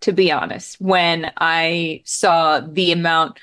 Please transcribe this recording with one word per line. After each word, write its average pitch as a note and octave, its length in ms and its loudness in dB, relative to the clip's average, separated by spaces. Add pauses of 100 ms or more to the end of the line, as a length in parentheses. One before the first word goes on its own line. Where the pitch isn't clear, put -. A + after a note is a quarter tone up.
to G3+ 100 0
be F3+ 180 2
honest, G#2+ 500 -6
when E3+ 580 0
I E3 640 -2
saw E3 560 2
the E3+ 320 0
amount E3 500 0